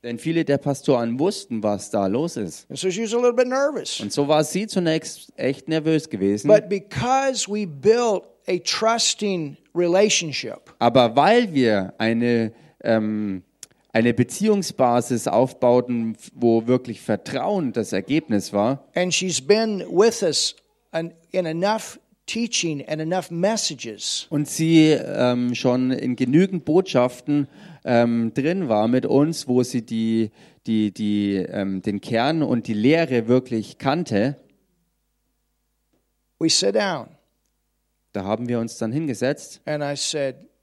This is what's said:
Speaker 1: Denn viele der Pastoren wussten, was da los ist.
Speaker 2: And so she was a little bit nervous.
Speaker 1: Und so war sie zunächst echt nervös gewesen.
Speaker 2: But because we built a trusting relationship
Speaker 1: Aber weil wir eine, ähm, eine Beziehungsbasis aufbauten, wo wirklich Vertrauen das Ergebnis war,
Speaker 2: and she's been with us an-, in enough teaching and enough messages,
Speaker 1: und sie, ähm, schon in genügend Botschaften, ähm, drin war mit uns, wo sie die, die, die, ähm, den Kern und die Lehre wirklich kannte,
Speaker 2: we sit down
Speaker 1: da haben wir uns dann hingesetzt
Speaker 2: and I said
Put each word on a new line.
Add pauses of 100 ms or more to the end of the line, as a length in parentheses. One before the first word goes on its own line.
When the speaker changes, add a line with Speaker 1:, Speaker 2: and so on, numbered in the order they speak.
Speaker 1:
Denn
viele
der
Pastoren
wussten,
was
da
los
ist.
Speaker 2:
And
so
she
was
a
little
bit
nervous.
Speaker 1:
Und
so
war
sie
zunächst
echt
nervös
gewesen.
Speaker 2:
But
because
we
built (260)
a
trusting (180)
relationship
Speaker 1:
Aber
weil
wir
eine, (300)
ähm, (500)
eine
Beziehungsbasis
aufbauten, (180)
wo
wirklich
Vertrauen
das
Ergebnis
war,
Speaker 2:
and
she's
been (100)
with
us (360)
an-, (180)
in
enough (240)
teaching
and
enough
messages,
Speaker 1:
und
sie,
ähm,
schon
in
genügend
Botschaften, (360)
ähm,
drin
war
mit
uns,
wo
sie
die, (360)
die,
die,
ähm,
den
Kern
und
die
Lehre
wirklich
kannte, (2000)
Speaker 2:
we
sit
down (1040)
Speaker 1:
da
haben
wir
uns
dann
hingesetzt
Speaker 2:
and
I
said (280)